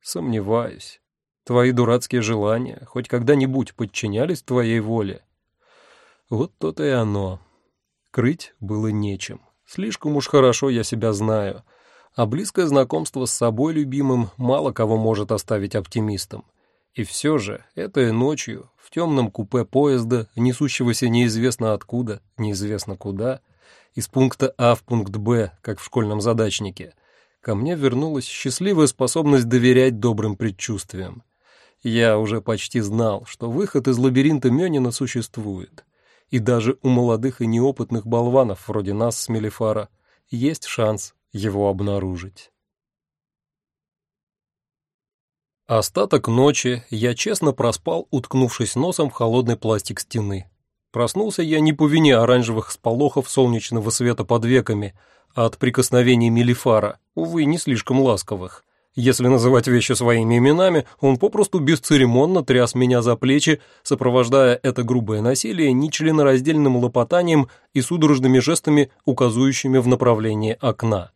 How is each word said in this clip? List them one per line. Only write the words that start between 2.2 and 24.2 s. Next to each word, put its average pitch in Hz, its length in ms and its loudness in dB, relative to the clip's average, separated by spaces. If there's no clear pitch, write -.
желания 113 680 -2
хоть 127 200 -8
когда-нибудь 131 680 0
подчинялись 113 680 -4
твоей 117 360 0
воле?» 107 440 -6
Вот 120 280 -4
то-то 160 260 -6
и 147 60 0
оно. 101 500 -2
Крыть 131 480 -2
было 107 280 -6
нечем. 104 540 -8
Слишком 185 480 -6
уж 143 120 -4
хорошо 135 420 4
я 120 140 -2
себя 113 280 -2
знаю, 107 520 -4
а 120 100 0
близкое 175 420 -4
знакомство 139 580 0
с - 80 -6
собой 120 400 -2
любимым 131 640 -2
мало 131 340 -2
кого 110 260 0
может 110 360 -2
оставить 101 420 -4
оптимистом. 107 680 -6
И 113 100 -8
все 151 340 -4
же, 107 280 -8
этой 117 380 -2
ночью, 120 640 -4
в - 140 -20
темном 147 380 -2
купе 113 360 -4
поезда, 123 720 0
несущегося 123 720 -2
неизвестно 113 640 0
откуда, 110 480 -8
неизвестно 104 580 -8
куда, 104 460 -6
из - 140 -8
пункта 131 500 0